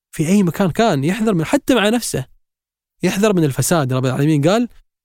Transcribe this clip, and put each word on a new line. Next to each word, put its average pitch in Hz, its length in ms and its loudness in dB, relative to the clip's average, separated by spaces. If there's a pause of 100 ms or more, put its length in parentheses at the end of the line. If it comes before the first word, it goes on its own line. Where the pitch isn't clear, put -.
(100)
في 156 180 -4
أي 202 140 4
مكان 180 280 0
كان، 160 340 0
يحذر 214 300 -2
من، 160 100 -2
حتى - 300 0
مع 208 140 2
نفسه 220 380 -4 (760)
يحذر 196 320 0
من 170 100 2
الفساد. 139 480 0
رب 131 140 -2
العالمين 143 420 0
قال: 226 200 2 (360)